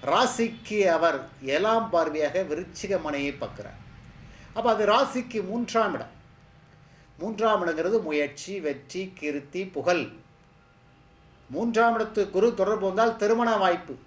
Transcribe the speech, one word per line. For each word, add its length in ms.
ராசிக்கு 760
அவர் 280
ஏழாம் 440
பார்வையாக 580
விருச்சிக 520
மனையை 320
பார்க்கிறார். 460
அப்ப 160
அது 160
ராசிக்கு 580
மூன்றாம் 520
இடம். 180
மூன்றாம் 440
இடங்கிறது 400
முயற்சி, 560
வெற்றி, 420
கீர்த்தி, 440
புகழ். 320
மூன்றாம் 480
இடத்து 320
குரு 240
தொடர்பு 340
வந்தால் 300
திருமண 400
வாய்ப்பு. 380